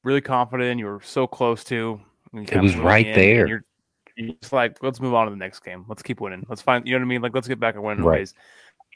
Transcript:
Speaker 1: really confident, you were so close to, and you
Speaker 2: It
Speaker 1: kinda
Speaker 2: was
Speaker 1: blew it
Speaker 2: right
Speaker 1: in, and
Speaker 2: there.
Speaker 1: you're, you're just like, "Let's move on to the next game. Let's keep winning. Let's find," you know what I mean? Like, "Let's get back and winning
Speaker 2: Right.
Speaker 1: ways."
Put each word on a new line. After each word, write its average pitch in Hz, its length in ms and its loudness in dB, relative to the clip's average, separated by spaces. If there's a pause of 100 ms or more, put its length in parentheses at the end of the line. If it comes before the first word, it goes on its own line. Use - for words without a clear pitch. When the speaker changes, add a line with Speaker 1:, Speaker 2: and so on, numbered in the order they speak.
Speaker 1:
really 135 160 2
confident, 123 580 -2
you 107 80 -6
were 101 160 -8
so 131 240 0
close 120 380 -2
to, 113 360 -4 (320)
and 110 100 -12
you - 0 -
Speaker 2:
It 101 80 -10
Speaker 1:
kinda 95 120 2
Speaker 2:
was 95 120 4
Speaker 1:
blew 82 80 -4
it 82 40 2
Speaker 2:
right 107 200 6
Speaker 1:
in, 107 60 -6
and 110 80 4
Speaker 2:
there. 104 280 6
Speaker 1:
you're, 110 160 -6 (520)
you're 117 240 -10
just - 120 -12
like, 120 300 -2
"Let's 127 180 -4
move 127 140 -2
on 113 120 4
to 104 40 -6
the 101 60 -12
next 95 240 -12
game. 92 280 -16
Let's 107 140 -14
keep - 180 -8
winning. 95 280 -10
Let's 104 120 -10
find," 123 260 2
you 123 60 -2
know 131 60 2
what 127 80 -2
I - 20 -2
mean? 123 140 -2
Like, 120 120 -4
"Let's 123 140 -4
get 127 120 -4
back 113 140 0
and 104 100 -10
winning 104 200 -2
Speaker 2:
Right. 80 140 4
Speaker 1:
ways." 98 160 -8 (600)